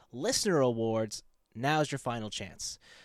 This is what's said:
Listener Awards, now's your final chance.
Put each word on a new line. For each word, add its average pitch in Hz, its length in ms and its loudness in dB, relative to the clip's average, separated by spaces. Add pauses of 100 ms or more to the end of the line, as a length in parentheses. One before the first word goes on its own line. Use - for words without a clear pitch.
(140)
Listener 170 480 2
Awards, 113 600 2 (300)
now's 147 380 0
your 139 80 -4
final 117 300 -6
chance. - 500 -10 (240)